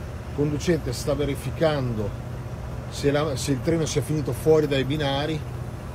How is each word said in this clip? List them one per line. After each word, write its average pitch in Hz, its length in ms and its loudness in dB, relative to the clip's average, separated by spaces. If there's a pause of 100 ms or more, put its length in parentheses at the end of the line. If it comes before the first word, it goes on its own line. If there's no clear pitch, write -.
(360)
conducente 147 580 0
sta 143 220 -2
verificando 135 920 0 (840)
se - 200 2
la, 147 240 2
se - 160 0
il 131 100 0
treno 165 240 2
sia 143 160 0
finito 147 300 0
fuori 156 360 6
dai 139 160 2
binari 147 560 0 (540)